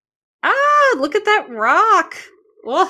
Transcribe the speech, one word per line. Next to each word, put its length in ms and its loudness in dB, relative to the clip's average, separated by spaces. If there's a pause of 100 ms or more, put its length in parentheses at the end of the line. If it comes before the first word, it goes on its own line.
(420)
Ah, 560 2
look 160 -4
at 100 -2
that 240 0
rock. 640 0 (480)
Whoa, 280 -2